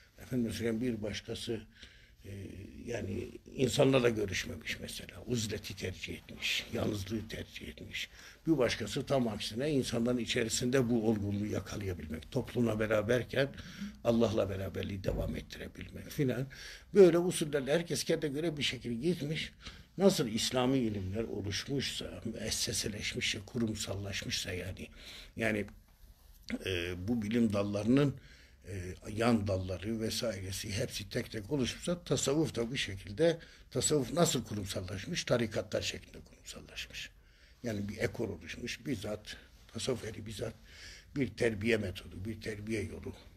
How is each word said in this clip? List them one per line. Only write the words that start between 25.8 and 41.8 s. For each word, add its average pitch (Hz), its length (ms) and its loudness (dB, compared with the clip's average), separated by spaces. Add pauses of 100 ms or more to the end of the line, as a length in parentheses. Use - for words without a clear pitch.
e, 90 280 -2 (140)
bu 120 140 0
bilim 113 300 2
dallarının, 107 640 4 (540)
e, 92 260 -6 (180)
yan 110 340 4
dalları 95 540 -2
vesairesi 104 720 -4
hepsi 104 380 -4
tek 120 200 -4
tek 107 220 -8
oluşmuşsa 151 520 0
tasavvuf 143 500 2
da 117 160 0
bu 135 60 -4
şekilde, 120 600 0 (320)
tasavvuf 127 420 2
nasıl 143 320 4
kurumsallaşmış? 101 800 -4
Tarikatlar 110 580 2
şeklinde - 420 -8
kurumsallaşmış. - 840 -14 (520)
Yani 104 260 -2
bir 101 80 -8
ekol 117 320 -2
oluşmuş, - 580 -8
bizzat, 107 500 -4 (360)
tasavvuf 113 320 -2
ehli 101 220 -10
bizzat 113 280 -6 (600)
bir 131 120 2
terbiye 113 480 2
metodu, 92 480 -4